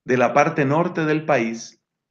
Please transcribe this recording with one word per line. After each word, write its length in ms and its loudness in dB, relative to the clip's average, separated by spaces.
de 120 0
la 160 2
parte 320 2
norte 400 0
del 220 -2
país, 540 -2